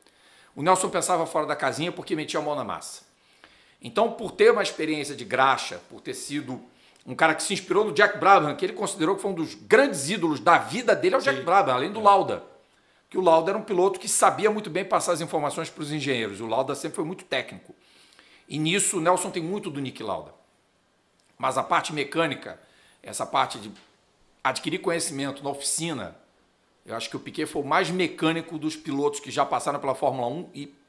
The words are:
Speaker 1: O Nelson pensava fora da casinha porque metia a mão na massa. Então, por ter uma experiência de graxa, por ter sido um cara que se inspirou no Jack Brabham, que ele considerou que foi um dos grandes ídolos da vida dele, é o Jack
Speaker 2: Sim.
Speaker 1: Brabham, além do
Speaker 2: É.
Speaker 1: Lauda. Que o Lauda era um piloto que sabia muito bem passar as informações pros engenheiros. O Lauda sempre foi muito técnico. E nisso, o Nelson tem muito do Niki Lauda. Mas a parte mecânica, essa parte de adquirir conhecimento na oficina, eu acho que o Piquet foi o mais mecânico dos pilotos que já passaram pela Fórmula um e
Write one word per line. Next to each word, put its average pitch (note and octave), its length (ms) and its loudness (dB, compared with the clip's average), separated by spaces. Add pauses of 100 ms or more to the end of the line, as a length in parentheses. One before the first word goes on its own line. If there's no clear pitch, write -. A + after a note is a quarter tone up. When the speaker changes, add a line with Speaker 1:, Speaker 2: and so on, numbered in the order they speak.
(560)
Speaker 1:
O C3+ 60 -10
Nelson F#3 260 4
pensava E3 380 0
fora D#3 200 0
da C#3+ 100 -2
casinha C#3+ 360 -2
porque F3 240 -8
metia D#3 240 -4
a D3 40 -2
mão D3 120 -2
na C3 80 -4
massa. - 380 -10 (800)
Então, A3 320 0
por F#3+ 180 -10
ter A3+ 220 6
uma G#3 100 0
experiência D3+ 520 -4
de A#2 100 -12
graxa, B2 640 2
por - 100 -18
ter B2+ 140 -12
sido C3 480 -8 (440)
um C3 80 -10
cara D#3 220 4
que - 80 -6
se - 80 -4
inspirou F#3+ 320 2
no G#3+ 80 -2
Jack G3+ 280 4
Brabham, D#3+ 360 6
que - 80 -4
ele G3 80 -2
considerou F#3+ 460 -2
que - 40 -10
foi G3+ 100 -2
um F3+ 40 -4
dos D#3+ 180 -4
grandes G3+ 560 2
ídolos E3 300 0
da E3+ 200 8
vida A3 360 2
dele, F3+ 200 2
é - 20 2
o - 40 2
Jack C4+ 180 0
Speaker 2:
Sim. - 40 -8
Speaker 1:
Brabham, E3+ 320 4
além D3 160 -2
do G#3+ 80 -8
Speaker 2:
É. A3 40 -2
Speaker 1:
Lauda. F#3 400 6 (680)
Que - 80 -6
o F#3 40 2
Lauda E3 300 6
era G#3 60 -2
um G#3+ 60 -6
piloto F#3+ 360 2
que A3 80 -10
sabia F#3+ 420 2
muito G#3+ 200 -2
bem F3+ 160 -4
passar F3+ 260 0
as E3 80 0
informações D#3 500 -4
pros D3 220 -10
engenheiros. B2 480 -2
O A2+ 60 -8
Lauda B2+ 280 0
sempre D3+ 220 -8
foi F#3 80 -2
muito F3 220 -8
técnico. - 500 -8 (720)
E C#3+ 100 -8
nisso, F3 400 0
o D#3+ 40 0
Nelson F#3 280 2
tem E3+ 140 -6
muito G3 260 -6
do C#3+ 120 -8
Niki A#2+ 220 -8
Lauda. E2 280 -6 (1080)
Mas C3 200 -2
a B2 60 0
parte E3 280 0
mecânica, D3 680 -4 (440)
essa A2 220 -8
parte B2+ 340 0
de G#2+ 120 -12 (720)
adquirir D3+ 380 -2
conhecimento C#3+ 640 -4
na - 60 -4
oficina, C3+ 680 -6 (680)
eu A2 100 -8
acho A#2 140 -8
que - 80 -8
o - 20 -10
Piquet - 260 -6
foi D3+ 160 -4
o C#3 40 -8
mais D#3 240 2
mecânico E3 680 -2
dos D3+ 180 -4
pilotos C#3+ 440 -2
que - 100 -12
já C#3 160 0
passaram C#3+ 340 -2
pela C3+ 140 -2
Fórmula B2+ 360 -2
um D#3+ 240 -8
e C#3+ 200 -14 (140)